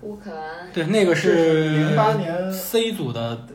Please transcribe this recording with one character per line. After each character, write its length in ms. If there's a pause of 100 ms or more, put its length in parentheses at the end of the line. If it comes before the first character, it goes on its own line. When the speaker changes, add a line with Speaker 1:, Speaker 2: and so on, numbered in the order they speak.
Speaker 1:
乌 140
克 180
兰。 400
Speaker 2:
对， 140
那 180
个 80
是 200
Speaker 3:
这 20
是 340
零 260
八 180
年 380
Speaker 2:
C 420
组 200
的 420